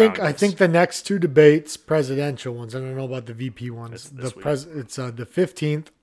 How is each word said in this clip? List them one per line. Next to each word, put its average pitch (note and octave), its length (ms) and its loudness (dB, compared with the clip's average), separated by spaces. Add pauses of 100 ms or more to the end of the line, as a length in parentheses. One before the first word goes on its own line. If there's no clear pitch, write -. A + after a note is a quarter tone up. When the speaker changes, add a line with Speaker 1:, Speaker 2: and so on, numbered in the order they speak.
Speaker 1:
think, G#3 100 -4
Speaker 2:
around G3+ 80 -2
Speaker 1:
I D3+ 60 0
Speaker 2:
us. - 80 -12
Speaker 1:
think G3 160 2
the F#3+ 120 4
next E3+ 340 2
two G3+ 160 -2
debates, D3+ 580 6
presidential C3+ 800 -4
ones, A#2 200 -12
I C3 60 -8
don't C3 160 -10
know C3+ 80 -6
about B2+ 220 -8
the A#2 80 -14
V B2 160 -8
P A#2+ 200 -10
ones. A#2 240 -14
Speaker 2:
It's - 140 -18
Speaker 1:
The C3 140 -18
Speaker 2:
this B2+ 120 -8
week. F#2+ 80 -20
Speaker 1:
pres-, C#3+ 240 -2
it's, D3 320 -12
uh, B2+ 140 -6
the A#2 140 -12
fifteenth D#3 640 -4 (120)